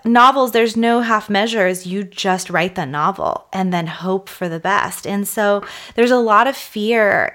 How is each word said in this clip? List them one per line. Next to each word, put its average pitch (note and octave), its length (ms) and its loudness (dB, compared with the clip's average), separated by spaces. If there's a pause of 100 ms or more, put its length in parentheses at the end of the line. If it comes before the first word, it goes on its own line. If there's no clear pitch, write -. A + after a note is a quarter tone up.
novels, B3 480 4
there's A3+ 240 2
no A#3 240 2
half A3 280 0
measures. G3 560 0
You F#3+ 200 -6
just F#3 440 -4
write F3+ 260 0
the E3+ 100 -4
novel D3 640 -2
and F#3 220 -2
then E3+ 140 -2
hope F#3 420 -6
for - 180 -8
the E3 120 -6
best. F3+ 460 -2
And G3+ 220 -4
so G3+ 380 0 (300)
there's A#3+ 160 2
a B3+ 60 4
lot A3+ 300 4
of C4+ 80 -4
fear G#3+ 800 0